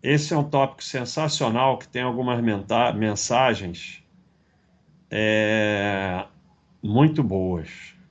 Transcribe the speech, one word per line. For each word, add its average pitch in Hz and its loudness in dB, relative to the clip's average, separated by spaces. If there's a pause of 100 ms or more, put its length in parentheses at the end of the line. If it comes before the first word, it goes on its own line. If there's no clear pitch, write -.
Esse 147 2
é 170 0
um 147 2
tópico 139 -2
sensacional, 131 0
que - -16
tem 123 -6
algumas 123 -2
menta-, 113 0
mensagens, 104 -2 (1040)
é, 104 0 (560)
muito 143 4
boas. 92 -4 (180)